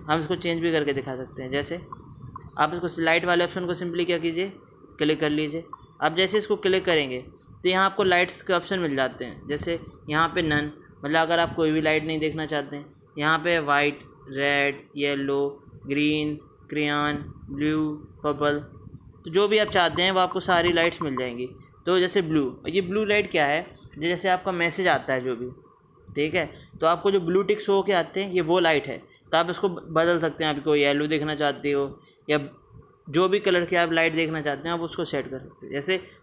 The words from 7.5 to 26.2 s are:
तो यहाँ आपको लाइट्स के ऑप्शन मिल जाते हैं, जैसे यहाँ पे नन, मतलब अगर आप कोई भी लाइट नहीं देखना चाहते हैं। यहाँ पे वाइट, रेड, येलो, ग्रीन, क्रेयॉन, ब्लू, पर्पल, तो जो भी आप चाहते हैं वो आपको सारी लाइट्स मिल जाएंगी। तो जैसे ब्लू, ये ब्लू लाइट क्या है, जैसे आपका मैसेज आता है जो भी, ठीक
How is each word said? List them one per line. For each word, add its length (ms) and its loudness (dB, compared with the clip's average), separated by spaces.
तो 60 2
यहाँ 180 4
आपको 180 0
लाइट्स 380 2
के 100 -2
ऑप्शन 260 0
मिल 180 -2
जाते 280 -2
हैं, 240 -14
जैसे 300 -4
यहाँ 240 2
पे 80 0
नन, 300 0
मतलब 160 2
अगर 180 2
आप 160 0
कोई 180 2
भी 80 2
लाइट 260 2
नहीं 140 -4
देखना 260 -4
चाहते 300 -4
हैं। 80 -14
यहाँ 200 2
पे 220 2
वाइट, 380 2
रेड, 540 0
येलो, 460 0
ग्रीन, 480 0
क्रेयॉन, 460 -2
ब्लू, 400 0
पर्पल, 340 0
तो 60 -12
जो 180 4
भी 100 4
आप 100 2
चाहते 340 2
हैं 80 4
वो 100 4
आपको 200 0
सारी 320 4
लाइट्स 300 2
मिल 140 -4
जाएंगी। 320 -6
तो 120 4
जैसे 240 2
ब्लू, 220 2
ये 120 0
ब्लू 240 0
लाइट 260 2
क्या 160 2
है, 200 0
जैसे 300 -2
आपका 240 0
मैसेज 360 0
आता 240 2
है 80 0
जो 160 -4
भी, 140 -8
ठीक 260 -2